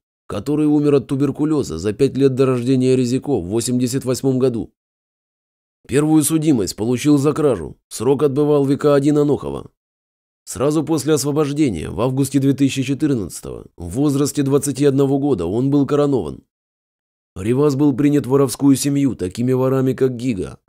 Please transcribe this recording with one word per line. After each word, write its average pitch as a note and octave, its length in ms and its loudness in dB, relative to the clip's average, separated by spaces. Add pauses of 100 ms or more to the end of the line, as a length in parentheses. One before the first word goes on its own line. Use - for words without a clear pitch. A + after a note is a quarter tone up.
(280)
который D3 380 -2
умер D3 300 4
от B2+ 120 0
туберкулеза C#3+ 720 -2
за G2+ 160 -2
пять B2+ 240 0
лет C3+ 180 2
до C3+ 100 4
рождения B2+ 500 2
Резико C3 440 0
в E2+ 60 -6
восемьдесят B2 600 -2
восьмом B2+ 340 0
году. B2 340 -2 (1120)
Первую D3+ 360 2
судимость D3+ 520 0
получил B2+ 420 0
за C#3 160 0
кражу, A#2 440 -2 (100)
срок B2+ 340 -4
отбывал D3 440 2
В C#3 120 0
К D3 160 2
один D3 240 2
Анохова. B2 540 -2 (760)
Сразу D3 380 -2
после D3+ 300 0
освобождения, C#3 760 -2
в E2+ 100 -8
августе C3 400 0
две C3+ 140 2
тысячи C3+ 300 0
четырнадцатого, A#2 840 -6 (100)
в E2+ 140 -12
возрасте C#3 540 0
двадцати C#3 420 0
одного C#3 320 2
года C3 300 0
он B2+ 240 0
был C#3 160 2
коронован. C3+ 560 -2 (920)
Реваз B2+ 400 0
был C#3+ 200 2
принят C#3+ 300 2
в B2 60 -4
воровскую C3+ 440 4
семью C#3 400 0
такими A#2 380 -2
ворами, C3 400 0
как B2+ 240 0
Гига, F#2 520 -6